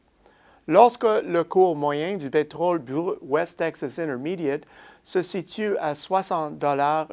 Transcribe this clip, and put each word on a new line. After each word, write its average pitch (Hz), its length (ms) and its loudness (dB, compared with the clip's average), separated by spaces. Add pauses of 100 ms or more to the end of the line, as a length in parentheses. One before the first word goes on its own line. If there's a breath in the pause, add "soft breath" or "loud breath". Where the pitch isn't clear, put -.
(680 soft breath)
Lorsque 233 360 6
le 175 400 2
cours 180 320 4
moyen 147 420 -2
du 139 140 -8
pétrole 156 480 0
brut 143 420 -4
West 156 380 -2
Texas 160 400 -4
Intermediate 151 640 -4 (400 loud breath)
se - 180 -2
situe 202 560 -4
à 151 160 -2
soixante 160 640 -4
dollars 147 560 0